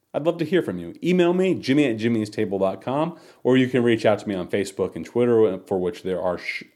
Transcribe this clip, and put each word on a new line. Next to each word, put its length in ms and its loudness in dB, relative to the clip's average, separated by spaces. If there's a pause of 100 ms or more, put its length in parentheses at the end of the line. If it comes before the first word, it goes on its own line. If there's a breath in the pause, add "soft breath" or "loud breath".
(140)
I'd 120 -6
love 120 0
to 80 -4
hear 160 2
from 160 -6
you. 260 -12
Email 300 4
me, 200 2
jimmy 300 2
at 140 0
jimmy's 320 0
table 300 -4
dot 220 -2
com, 380 -4 (240 loud breath)
or 140 4
you 100 4
can 160 0
reach 220 2
out 140 4
to 100 -8
me 40 -4
on 140 -6
Facebook 480 -4
and 100 -10
Twitter, 600 2
for 160 -2
which 220 -4
there 180 -4
are 160 -2
sh-, 260 -10 (120)